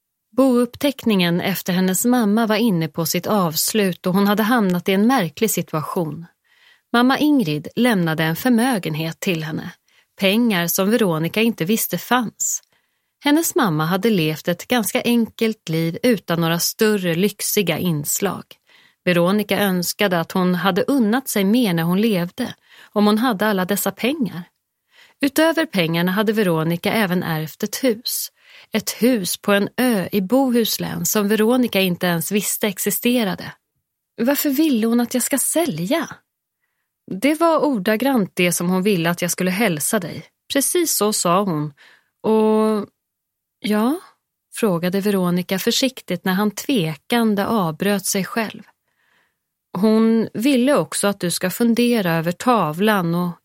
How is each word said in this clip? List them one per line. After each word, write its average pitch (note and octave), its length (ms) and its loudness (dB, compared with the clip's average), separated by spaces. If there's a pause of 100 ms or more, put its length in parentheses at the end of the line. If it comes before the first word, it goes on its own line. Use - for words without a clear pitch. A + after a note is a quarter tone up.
(380)
Bouppteckningen A#3+ 1040 2
efter F#3 320 -4
hennes F#3 320 0
mamma A#3 420 2
var G#3+ 80 0
inne F#3+ 320 0
på D#3+ 180 -6
sitt F3 220 -4
avslut F#3+ 800 0
och F#3 80 0
hon G3+ 140 2
hade G#3 160 2
hamnat G3+ 460 0
i G3 40 2
en G3+ 140 2
märklig A3+ 440 0
situation. D#3+ 760 -6 (640)
Mamma B3 260 2
Ingrid G#3 580 0
lämnade F3 480 2
en D#3+ 120 0
förmögenhet F#3 840 0
till E3 240 -2
henne. D#3+ 280 -10 (480)
Pengar G3 480 2
som F#3+ 220 0
Veronica F3+ 520 0
inte A3+ 240 0
visste G3+ 320 -2
fanns. - 640 -4 (600)
Hennes D4+ 320 2
mamma E3 300 0
hade F#3+ 240 0
levt D#3 380 -2
ett F3 200 -4
ganska B3 380 -2
enkelt A3+ 640 -2
liv E3 340 -2
utan F3+ 380 0
några E3 180 2
större G3 560 0
lyxiga F#3 640 -2
inslag. E3 640 -4 (640)
Veronica F#3 540 2
önskade F#3 600 0
att E3 120 -4
hon F3+ 240 2
hade F3+ 280 0
unnat B3+ 440 0
sig G3+ 160 0
mer G#3+ 300 2
när E3 100 0
hon F3+ 180 0
levde, G3+ 520 -2 (300)
om G#3 220 0
hon G#3 120 4
hade G#3+ 300 0
alla F#3+ 180 0
dessa G3 260 -2
pengar. A3 520 -4 (800)
Utöver D#4+ 440 2
pengarna F3 460 0
hade G#3+ 220 0
Veronica E3+ 600 0
även F3+ 300 0
ärvt D#3 400 -6
ett - 200 -6
hus. - 460 -2 (420)
Ett - 180 -4
hus A3 480 0
på - 160 0
en G3+ 240 2
ö A#3+ 340 0
i G3+ 100 0
Bohuslän G#3+ 840 0
som G3+ 220 0
Veronica A3 540 2
inte F3+ 260 0
ens E3+ 240 -2
visste G#3 360 -2
existerade. G#3 840 -2 (680)
"Varför C#4 280 0
ville C4 380 2
hon A#3 120 2
att A#3+ 140 -2
jag B3 100 0
ska - 140 -2
sälja?" B3+ 720 -2 (1120)
"Det D4+ 180 2
var E4 260 4
ordagrant A3+ 680 0
det F3+ 180 0
som F3 180 -2
hon F#3 140 0
ville F3 260 2
att F3 120 -2
jag F3 100 -2
skulle F#3 200 -2
hälsa F#3+ 480 0
dig. - 260 -10 (280)
Precis D#4 420 0
så G#3 180 0
sa F#3 300 2
hon. D3+ 300 -4 (480)
Och, G#3+ 640 2 (720)
ja?" A3 400 0 (560)
frågade F3+ 460 0
Veronica F#3 580 0
försiktigt - 640 -2
när F#3 80 0
han G#3 180 0
tvekande G#3 920 0
avbröt F#3+ 600 -2
sig F#3+ 200 -2
själv. - 360 -6 (1160)
"Hon A3 560 4
ville C4 420 2
också F#3+ 320 -2
att G3+ 120 -2
du F3 120 -2
ska F#3 180 -4
fundera A#3 640 2
över E3 180 0
tavlan F3+ 840 0
och F3 160 -2 (120)